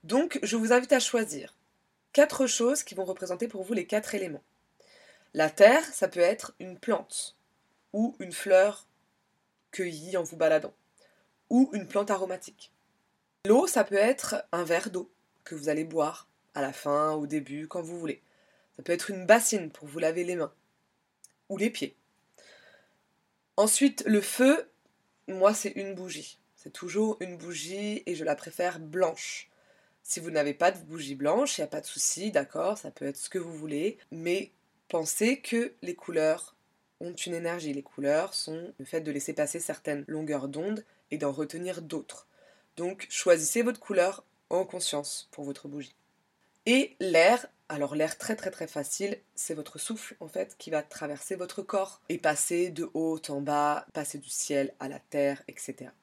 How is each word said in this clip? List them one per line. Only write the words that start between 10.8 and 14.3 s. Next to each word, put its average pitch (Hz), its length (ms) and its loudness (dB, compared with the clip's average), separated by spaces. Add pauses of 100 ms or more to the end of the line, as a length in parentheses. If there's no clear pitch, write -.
ou 254 240 6
une 196 140 -4
plante 208 240 0
aromatique. 185 600 -4 (760)
L'eau, 254 220 8
ça 226 160 2
peut 202 120 -2
être 214 560 2